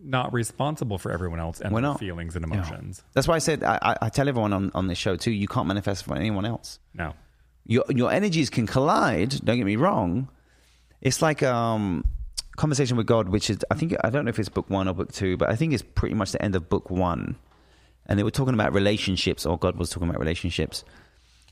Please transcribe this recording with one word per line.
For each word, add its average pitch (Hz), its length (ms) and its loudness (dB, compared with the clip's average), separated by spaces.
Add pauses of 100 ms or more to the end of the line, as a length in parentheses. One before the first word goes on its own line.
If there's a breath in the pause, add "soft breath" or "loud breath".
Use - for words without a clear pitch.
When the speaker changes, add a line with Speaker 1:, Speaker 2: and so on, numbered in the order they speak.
Speaker 1:
not 131 280 -2
responsible 123 680 -2
for - 120 -6
everyone 85 280 -4
else 82 220 -6
and 101 120 -2
Speaker 2:
We're 113 80 2
Speaker 1:
their 143 100 0
Speaker 2:
not. - 80 -6
Speaker 1:
feelings 85 360 -8
and 82 120 -4
Speaker 2:
Yeah. 80 60 -2
Speaker 1:
emotions. 92 480 -6 (120)
Speaker 2:
That's 139 140 2
why 165 80 4
I 160 40 2
said, 151 240 0
I, - 180 2
I, 117 220 2
I 110 60 2
tell 139 200 2
everyone 110 240 2
on, 95 220 0
on 95 120 0
this 87 120 -2
show 95 160 0
too, 117 160 0
you 101 160 0
can't 82 200 -2
manifest 98 380 -2
for 71 100 -4
anyone 101 300 0
else. - 320 -6 (160)
Speaker 1:
No. 82 220 -6 (500)
Speaker 2:
Your, 117 240 2
your 120 220 2
energies 165 400 2
can 113 160 0
collide, 135 640 2 (120)
don't 117 140 2
get 113 80 0
me 104 120 2
wrong. 131 500 0 (760 soft breath)
It's 131 220 0
like, 156 180 2
um, 113 640 2 (540)
Conversation 135 400 2
with 107 100 2
God, 110 220 4
which 101 200 2
is, 101 100 0 (120)
I - 40 4
think, 165 280 0
I - 60 2
don't 135 160 0
know 117 40 0
if - 80 -4
it's 104 120 -2
book - 200 -4
one 95 200 2
or 92 40 0
book 90 200 -4
two, 92 240 0
but 82 120 2
I 110 60 2
think 160 160 0
it's 123 100 0 (140)
pretty - 180 0
much 101 200 -2
the - 80 -2
end 95 160 0
of 82 100 -4
book - 220 -2
one. 87 480 0 (680 soft breath)
And 98 140 0
they 104 40 2
were 110 80 0
talking 131 220 0
about 98 200 2
relationships, 98 720 2
or 82 120 0
God 92 200 0
was 87 120 -2
talking 85 200 -2
about - 100 -2
relationships. 82 640 -2 (680 soft breath)